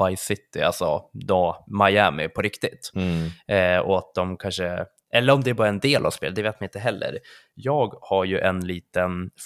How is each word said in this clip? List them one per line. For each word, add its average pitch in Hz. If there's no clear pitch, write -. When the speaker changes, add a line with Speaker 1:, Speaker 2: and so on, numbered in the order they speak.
Speaker 1:
Vice 95
City, -
alltså 80
då 92
Miami 92
på -
riktigt. -
Speaker 2:
Mm. 85
Speaker 1:
Eh, 92
och 95
att -
de 92
kanske, 90
eller 123
om 139
det 123
är 120
bara 110
en 101
del 139
av -
spelet, 90
det 107
vet 107
man 101
inte 101
heller. 101
Jag 131
har 95
ju 95
en 90
liten 90